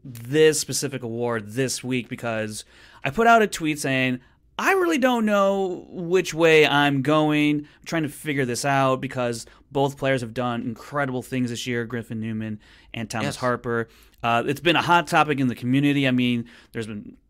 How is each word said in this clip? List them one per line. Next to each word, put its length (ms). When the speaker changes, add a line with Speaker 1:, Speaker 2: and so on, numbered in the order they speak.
Speaker 1:
this 560
specific 420
award 520
this 280
week 280
because 560
I 40
put 180
out 140
a 60
tweet 320
saying, 400
"I 140
really 240
don't 280
know 640
which 440
way 340
I'm 360
going. 560
I'm 260
trying 180
to 60
figure 340
this 220
out 340
because 460
both 260
players 240
have 120
done 300
incredible 580
things 300
this 140
year, 200
Griffin 340
Newman 400
and 160
Thomas 180
Speaker 2:
Yes. 100
Speaker 1:
Harper." 500
Uh, 240
it's 140
been 160
a 60
hot 260
topic 320
in 80
the 80
community. 500
I 60
mean, 340
there's 140
been 280